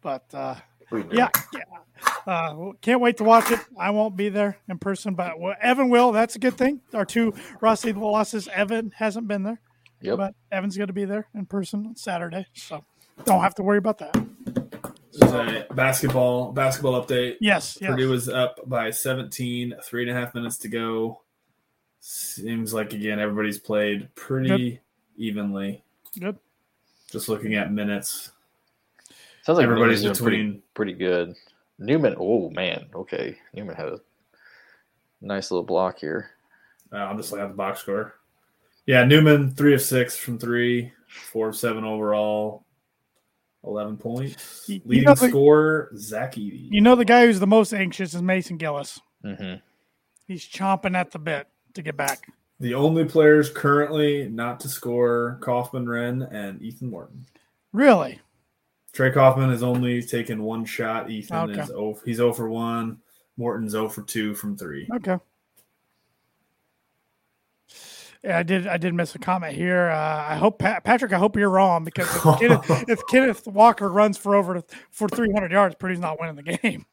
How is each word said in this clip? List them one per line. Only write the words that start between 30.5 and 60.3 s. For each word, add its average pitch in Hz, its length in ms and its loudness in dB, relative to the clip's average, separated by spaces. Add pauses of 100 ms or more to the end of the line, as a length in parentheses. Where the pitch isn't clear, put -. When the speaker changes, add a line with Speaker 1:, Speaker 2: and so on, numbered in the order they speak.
Speaker 2:
pretty 101 200 -6
good. 87 420 -2 (420)
Newman, 123 400 0
oh, 92 340 0
man. 85 340 -6 (100)
Okay. - 420 -8 (160)
Newman 92 220 -12
had 76 140 -10
a 85 100 -12 (1200)
nice 98 300 -8
little 90 120 -2
block 90 360 -2
here. - 320 -8 (600)
Speaker 3:
Uh, 104 60 -12
I'm 101 200 -8
just 107 140 -10
looking 101 140 -8
at 98 40 -10
the 98 80 -16
box 98 240 -6
score. 101 340 -6 (720)
Yeah, 127 160 6
Newman, 147 480 8
three 147 240 4
of 131 80 2
six 123 340 -2
from 117 220 -8
three, 120 520 -2 (160)
four - 420 -6
of 107 60 -10
seven 113 280 -4
overall, 107 800 -2 (1000)
eleven 104 340 -8
points. - 720 -10
Speaker 1:
Y-, 202 80 -8
you 190 100 -12
Speaker 3:
Leading 233 200 4
Speaker 1:
know 185 100 10
the 254 140 4
Speaker 3:
scorer, 151 680 4
Zach 107 400 -8
Edey. 107 360 -10
Speaker 1:
You 208 100 2
know 247 140 10
the 240 100 2
guy 240 220 8
who's 208 120 4
the 196 80 2
most 214 260 4
anxious 185 420 -4
is 175 80 -6
Mason 185 340 -2
Gillis. 147 420 -8 (240)
Speaker 2:
Mm-hmm. 92 320 -10 (720)
Speaker 1:
He's 180 200 -12
chomping 190 500 -2
at 180 140 -2
the 170 80 -14
bit 151 280 -6 (280)
to 175 80 -12
get 151 120 -8
back. 139 320 -4 (320)
Speaker 3:
The 120 140 -4
only 156 320 2
players 151 440 6
currently 147 800 2
not 117 340 -6
to 143 60 -12
score, 120 760 -2
Kaufman 123 460 -4
Wren 120 360 -4
and 101 380 -10
Ethan 120 280 -12
Morton. 95 360 -16 (460)
Speaker 1:
Really? 202 480 4 (720)
Speaker 3:
Trey 131 200 2
Kaufman 131 400 6
has 117 120 0
only 123 380 0
taken 117 420 -6